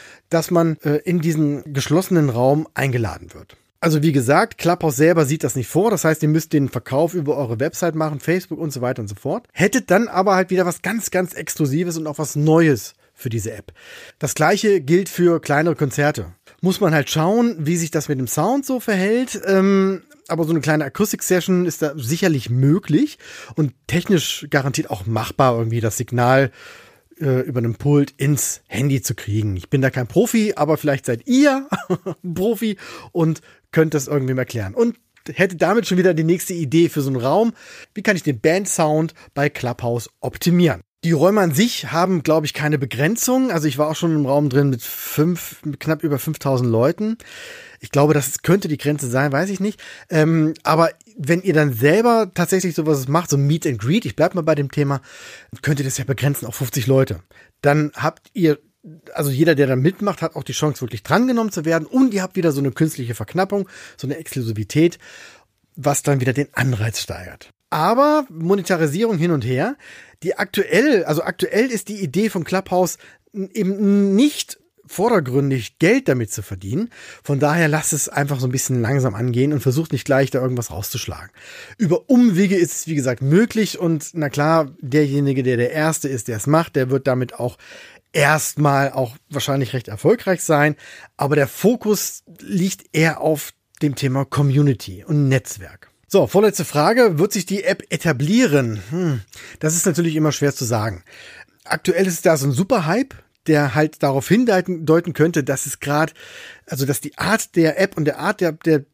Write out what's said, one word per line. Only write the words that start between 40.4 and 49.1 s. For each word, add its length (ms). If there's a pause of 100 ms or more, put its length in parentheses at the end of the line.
Die 80
Räume 280
an 140
sich 380
haben, 320
glaub 200
ich, 100
keine 240
Begrenzung. 760
Also 160
ich 100
war 100
auch 80
schon 200
im 100
Raum 240
drin 200
mit 120
fünf, 800
mit 160
knapp 240
über 160
fünftausend 500
Leuten. 480 (640)
Ich 120
glaube, 220
das 280
könnte 260
die 100
Grenze 300
sein, 240